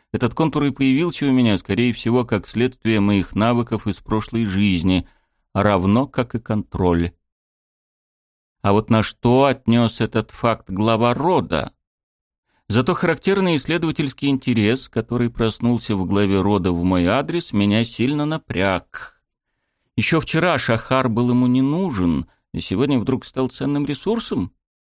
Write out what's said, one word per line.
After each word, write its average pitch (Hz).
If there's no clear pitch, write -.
Этот 113
контур 151
и 139
появился 139
у 139
меня, 120
скорее 113
всего, 117
как 104
следствие 113
моих 101
навыков 117
из 98
прошлой 113
жизни, 92
равно 101
как 120
и 113
контроль. 90
А 101
вот 107
на 110
что 127
отнёс 120
этот 110
факт -
глава 110
рода? 123
Зато 123
характерный 185
исследовательский 156
интерес, 123
который 117
проснулся 113
в 95
главе 98
рода 95
в 85
мой 90
адрес, 147
меня 104
сильно 147
напряг. -
Ещё 160
вчера 160
Шахар 127
был 120
ему 123
не 127
нужен, 131
и 80
сегодня 131
вдруг 123
стал 131
ценным 143
ресурсом? 156